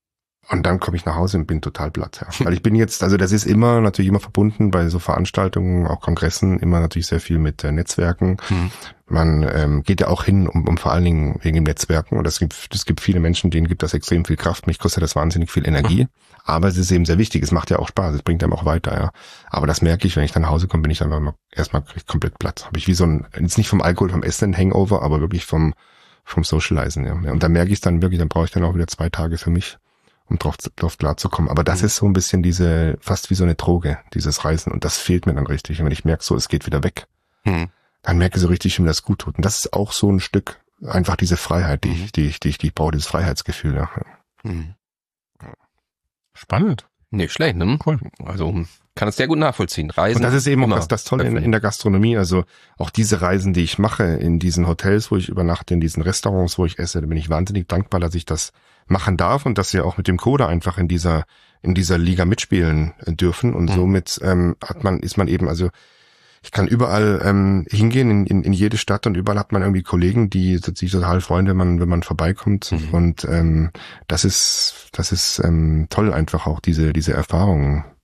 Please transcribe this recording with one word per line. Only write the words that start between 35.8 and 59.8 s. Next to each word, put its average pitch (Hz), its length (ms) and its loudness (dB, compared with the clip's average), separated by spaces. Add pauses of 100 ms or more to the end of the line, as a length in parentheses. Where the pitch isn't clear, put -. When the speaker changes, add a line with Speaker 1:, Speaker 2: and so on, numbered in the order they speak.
Speaker 1:
Und 78 60 2
wenn 71 60 2
ich - 120 -6
merke, 80 180 0
so, - 140 0
es - 120 -4
geht - 180 -2
wieder 71 180 0
weg, - 220 -6 (380)
Speaker 2:
Mhm. 85 240 0 (340)
Speaker 1:
dann 87 160 0
merke 90 180 2
ich 92 60 2
so 87 60 2
richtig, 90 300 0
wie 90 40 2
mir 82 60 4
das - 140 -2
gut 101 180 -2
tut. - 160 -8
Und - 80 -2
das - 200 -2
ist - 100 -8
auch 101 180 -2
so 101 180 0
ein 95 100 2
Stück - 400 -4 (260)
einfach 85 300 0
diese 87 200 0
Freiheit, 80 480 -2
die - 60 0
Speaker 2:
Mhm. 85 40 -2 (100)
Speaker 1:
ich, 104 80 -12
die 76 140 0
ich, 76 140 -6
die - 80 -2
ich, - 100 -4
die 78 100 -2
ich - 60 -4
brauche, 78 180 -2
dieses 73 140 -4
Freiheitsgefühl, 78 680 -4
ja. 69 160 -4 (540)
Speaker 2:
Mhm. 85 300 -8 (1600)
Speaker 3:
Spannend. 147 520 -2 (240)
Speaker 2:
Nicht 92 220 -2
schlecht, 147 240 -2
ne? 92 280 0
Speaker 3:
Cool. 156 140 0 (260)
Speaker 2:
Also, 85 400 -4 (300)
kann - 140 -2
es - 80 -4
sehr 131 120 0
gut 156 100 2
nachvollziehen. 101 520 -2
Reisen 107 280 0
Speaker 1:
Und - 40 2
das 123 120 2
ist 135 120 0
eben 135 160 4
auch 120 40 4
Speaker 2:
immer 107 100 2
Speaker 1:
das, 80 120 -2
das 113 160 -2
Tolle 131 200 -2
in, 123 60 0
Speaker 2:
öffnen. 113 140 0
Speaker 1:
in 113 80 2
der 110 80 2
Gastronomie. 107 560 2
Also 90 280 2 (320)
auch 78 140 -6
diese 107 320 0
Reisen, 95 320 0
die 87 80 2
ich - 160 -2
mache, 107 260 0
in 85 340 0
diesen 87 280 0
Hotels, 98 440 0
wo 104 60 2
ich 90 120 -2
übernachte, 90 460 -2
in 85 60 2
diesen 80 220 -2
Restaurants, 92 560 -2
wo 90 80 2
ich - 120 -6
esse, 85 220 -4
da 76 60 -6
bin 80 100 -2
ich 80 140 -4
wahnsinnig 92 360 -2
dankbar, 90 340 -2
dass 87 140 -2
ich 82 120 -4
das - 260 -6 (340)
machen - 300 0
darf 113 300 0
und 110 120 0
dass 95 160 -2
wir 69 120 0